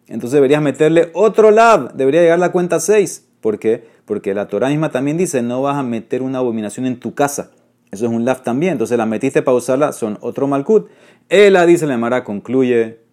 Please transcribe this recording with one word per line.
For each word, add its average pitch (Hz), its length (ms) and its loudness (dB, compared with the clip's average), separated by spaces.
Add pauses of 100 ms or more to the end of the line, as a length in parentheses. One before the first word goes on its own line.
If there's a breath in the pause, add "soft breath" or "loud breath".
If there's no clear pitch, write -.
entonces 120 260 -10
deberías 143 280 4
meterle 156 520 2
otro 208 380 4
lav. 214 420 4
Debería 135 280 2
llegar 170 180 4
la 175 120 0
cuenta 175 280 0
seis. 202 480 0 (140)
¿Por 107 180 -4
qué? 117 240 -2 (220 soft breath)
Porque 101 280 -6
la 101 140 -4
Torah 107 220 -2
misma 151 200 -2
también 143 280 -4
dice: 160 260 -2
No 123 180 -6
vas 139 140 -2
a 139 80 -4
meter 123 400 -6
una 131 160 -6
abominación 117 480 -4
en 123 120 -6
tu 110 140 -10
casa. 143 380 -4 (400)
Eso 98 160 -6
es 117 40 -2
un 117 140 -2
lav 123 160 -2
también. 143 300 -2
Entonces 117 260 -2
la 113 80 -2
metiste 110 380 -2
para 127 140 2
usarla, 135 340 -2
son - 300 -8
otro 135 260 -6
malkut. 143 420 0 (400 soft breath)
Ela, 185 380 6
dice: 165 180 4
La 135 100 -2
Emara, 120 280 -2
concluye, 117 760 -2 (140)